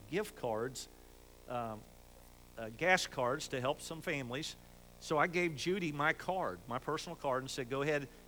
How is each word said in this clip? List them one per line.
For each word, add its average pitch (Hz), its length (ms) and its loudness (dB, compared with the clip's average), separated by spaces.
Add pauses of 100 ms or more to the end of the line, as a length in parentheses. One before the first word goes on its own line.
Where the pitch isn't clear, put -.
gift 208 260 -2
cards, 120 540 0 (580)
um, 117 320 -2 (760)
uh, 113 200 -4
gas 175 300 6
cards 135 420 2
to 131 120 0
help 135 200 2
some 160 200 -6
families. 139 540 -2 (440)
So - 180 2
I 151 100 8
gave 175 280 2
Judy 175 360 2
my 147 220 4
card, 156 540 0
my 120 100 2
personal 156 380 -2
card, 131 280 2
and 131 60 -6
said, 127 200 -4
"Go 135 120 2
ahead 143 260 2 (200)